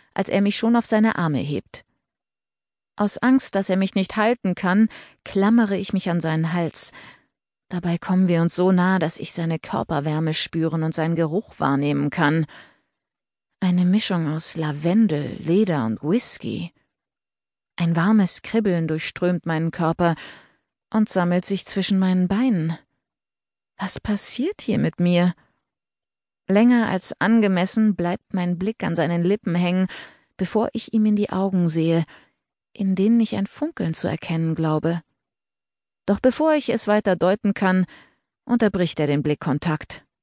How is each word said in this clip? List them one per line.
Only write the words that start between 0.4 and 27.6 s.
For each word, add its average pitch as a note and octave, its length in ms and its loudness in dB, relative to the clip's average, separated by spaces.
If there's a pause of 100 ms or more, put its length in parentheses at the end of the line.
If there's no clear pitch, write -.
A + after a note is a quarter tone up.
mich G3+ 160 0
schon A#3 180 2
auf A#3 100 2
seine A3 320 2
Arme D3+ 220 0
hebt. - 460 -6 (1120)
Aus G3+ 200 0
Angst, B3+ 380 2
dass G3 140 -2
er F#3+ 80 2
mich F#3+ 180 0
nicht F#3+ 220 -2
halten G#3+ 360 0
kann, G3+ 360 2 (340)
klammere G3+ 540 2
ich - 160 -6
mich F#3 160 -2
an E3+ 100 0
seinen D#3+ 340 0
Hals. - 380 -2 (800)
Dabei F3 280 -2
kommen F#3 300 2
wir E3+ 140 2
uns E3+ 140 0
so F3+ 160 2
nah, F#3 280 2
dass E3 180 -2
ich - 160 -10
seine E3 260 -4
Körperwärme D#3 720 -2
spüren D#3+ 500 -2
und D#3+ 100 -2
seinen E3 220 -2
Geruch E3 440 -4
wahrnehmen C#3+ 500 0
kann. D#3+ 360 0 (1120)
Eine F3+ 260 2
Mischung F3+ 420 2
aus D#3 280 -4
Lavendel, D#3 840 0
Leder E3 460 2
und A2 180 -4
Whisky. E3 720 -4 (1000)
Ein E3+ 200 0
warmes F#3+ 480 2
Kribbeln F3+ 440 0
durchströmt E3+ 580 -4
meinen D#3+ 260 -2
Körper E3+ 440 0 (800)
und G#3+ 160 2
sammelt F3 340 0
sich G3 220 -4
zwischen G3 320 -2
meinen F#3 300 2
Beinen. F#3+ 500 0 (1000)
Was F#3+ 220 -2
passiert B3 600 -4
hier D#4 160 -2
mit E3 220 -2
mir? F3 340 2 (1120)
Länger A3+ 400 4
als - 320 -4
angemessen G3+ 760 2